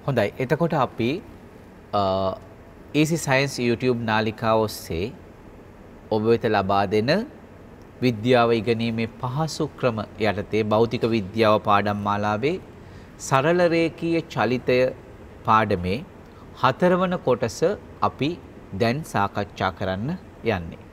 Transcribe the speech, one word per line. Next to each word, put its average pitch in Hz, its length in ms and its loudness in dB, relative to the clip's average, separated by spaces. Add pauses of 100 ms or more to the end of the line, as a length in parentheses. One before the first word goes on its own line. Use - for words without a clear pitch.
හොඳයි. 113 200 0 (160)
එතකොට 156 300 0
අපි, 120 360 -2 (840)
අ, 104 80 2 (1000)
Easy 160 240 2
Science 135 320 0 (120)
YouTube 120 320 2 (100)
නාලිකාව 110 480 0 (100)
ඔස්සේ 101 460 -6 (1000)
ඔබ 110 140 2
වෙත 117 160 2 (100)
ලබා 98 280 2 (100)
දෙන 107 160 2 (920)
විද්‍යාව 120 460 2 (100)
ඉගෙනීමේ 113 500 -2 (120)
පහසු 147 440 -4 (140)
ක්‍රම 120 180 0 (300)
යටතේ 104 360 -2 (100)
භෞතික 113 300 2 (120)
විද්‍යාව 107 400 2 (120)
පාඩම් 104 400 2
මාලාවේ 104 460 0 (760)
සරල 147 320 4 (140)
රේඛීය 165 480 0 (120)
චලිතය 127 440 2 (720)
පාඩමේ 104 500 2 (640)
හතරවන 180 540 2 (100)
කොටස 120 340 0 (480)
අපි 131 220 -2 (520)
දැන් 120 200 0 (100)
සාකච්ඡා 101 680 -2
කරන්න 95 300 -4 (460)
යන්නේ. 82 240 -10 (140)